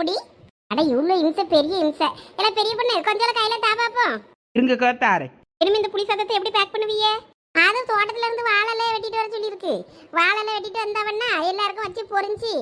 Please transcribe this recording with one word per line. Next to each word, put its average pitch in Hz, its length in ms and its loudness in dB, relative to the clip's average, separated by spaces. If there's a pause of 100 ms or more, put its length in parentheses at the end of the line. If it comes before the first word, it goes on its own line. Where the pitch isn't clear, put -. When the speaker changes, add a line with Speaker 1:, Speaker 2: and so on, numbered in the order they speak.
Speaker 1:
முடி. 339 160 -2 (560)
அட, 247 80 2 (120)
இவ்வளோ 330 320 4
இம்சை, 330 200 0 (100)
பெரிய 311 320 2
இம்சை. 302 240 0 (280)
எல்லாம் 415 220 0
பெரிய 440 180 0
பொண்ணு, 480 160 0 (140)
கொஞ்சம் 453 320 2
கையில 453 260 0
தா 427 60 4 (100)
பாப்போம். 466 320 0 (440)
Speaker 2:
இருங்கக்கா, 247 320 4 (140)
தாரேன். 165 300 0 (280)
Speaker 1:
இனிமே 403 180 4
இந்த 392 140 0
புளி 392 120 -2
சாதத்தை 415 320 -2
எப்படி 415 200 -2
பேக் 403 180 0
பண்ணுவீங்க? 427 320 0 (560)
அது 427 140 4 (120)
தோட்டத்துல 427 380 0
இருந்து 466 200 -4
வாழை 427 240 2 (220)
வெட்டிட்டு 440 240 -4
வர 440 160 -2
சொல்லியிருக்கு. 392 400 -4 (420)
வாழை 381 320 2
வெட்டிட்டு 427 360 -6
வந்தவன்னா 427 440 -4 (220)
எல்லாருக்கும் 403 360 -4
வச்சு 392 240 -10
பொரிஞ்சு 415 400 -4 (120)